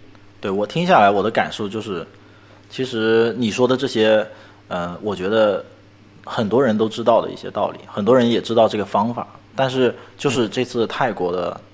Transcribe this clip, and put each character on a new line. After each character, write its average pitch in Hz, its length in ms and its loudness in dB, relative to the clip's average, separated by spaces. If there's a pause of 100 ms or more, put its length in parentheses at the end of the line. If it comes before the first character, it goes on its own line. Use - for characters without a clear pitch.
(420)
对， 214 100 -4
我 101 160 -2
听 170 180 -2
下 175 140 6
来 101 100 8
我 101 140 2
的 110 80 -2
感 104 200 0
受 107 160 -8
就 107 140 -8
是， 92 240 -6 (640)
其 131 160 -6
实 113 520 2
你 117 120 0
说 120 180 2
的 127 80 2
这 131 120 -2
些， 107 380 2 (420)
呃， 87 340 -6
我 101 140 -4
觉 92 120 -4
得 107 380 2 (580)
很 117 240 -4
多 117 160 2
人 110 140 2
都 110 100 2
知 113 160 -8
道 110 180 4
的 82 100 -4
一 - 40 -12
些 - 140 -14
道 95 220 -4
理， - 160 -16
很 107 180 -6
多 120 100 6
人 120 140 4
也 110 100 2
知 - 140 -6
道 113 140 6
这 107 100 -4
个 101 80 -4
方 110 280 -2
法， 117 140 -10 (280)
但 135 120 0
是 127 280 0 (220)
就 147 120 -2
是 117 180 0
这 127 160 -4
次 117 220 -4
泰 123 260 -2
国 90 200 -4
的， 87 280 -6 (140)